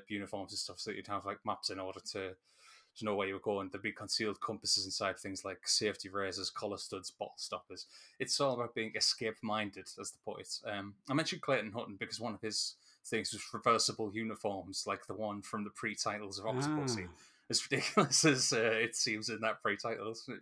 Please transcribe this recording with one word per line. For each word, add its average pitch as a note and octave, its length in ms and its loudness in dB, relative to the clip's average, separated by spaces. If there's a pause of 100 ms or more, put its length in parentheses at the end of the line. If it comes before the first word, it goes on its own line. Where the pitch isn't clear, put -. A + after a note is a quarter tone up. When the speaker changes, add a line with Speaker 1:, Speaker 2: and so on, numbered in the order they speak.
Speaker 1:
uniforms G2+ 440 -4
and G2 80 -4
stuff, - 200 -8
so A2 120 -4
that G2+ 60 -6
you'd F#2+ 100 -10
have, G2+ 180 -2
like, G2+ 200 -4
maps G#2 240 0
in F#2+ 100 -4
order F#2+ 200 -6 (120)
to, F#2+ 200 -2 (680)
to A2 80 -6
know G#2 100 4
where G2 120 2
you F#2+ 80 -2
were F#2 40 -6
going. G2 300 2
There'd G2 120 -8
be G#2+ 100 0
concealed G#2 500 -2
compasses - 420 0
inside F#2+ 360 0
things F#2+ 260 -8
like F#2+ 220 -6
safety G2+ 420 2
razors, F#2+ 400 0
collar G2+ 280 -2
studs, - 340 -6
bottle - 260 -6
stoppers. - 480 -6 (340)
It's - 220 0
all C3+ 140 4
about A#2+ 200 -2
being A2 200 -2
escape-minded, G#2+ 920 0 (100)
as G#2 120 -6
they - 140 -18
put G2+ 160 -6
it. - 240 -6
Um, G2+ 300 -4 (140)
I C3+ 40 2
mentioned D#3+ 280 0
Clayton A2 300 2
Hutton G#2+ 260 -6
because - 220 -8
one A2+ 140 -4
of G2+ 80 -8
his - 340 -2 (300)
things G#2+ 260 0
was G#2+ 120 -6 (100)
reversible A2 600 4
uniforms, G2+ 720 -2
like G2 220 -2
the G2+ 60 -8
one G2+ 280 -4
from G#2 220 -4
the G#2 60 -4
pre-titles G#2 680 -4
of G2 60 -6
Octopussy. B2+ 600 0
Speaker 2:
Ah. E2+ 140 -16 (280)
Speaker 1:
As - 220 2
ridiculous C#3 540 6
<laughs> - 0 -
as, C3 260 8
uh, A#2+ 80 4
it A2+ 360 4
seems G#2+ 340 0
in G#2+ 100 -4
that A2 220 0
pre-titles, G#2+ 680 -2 (120)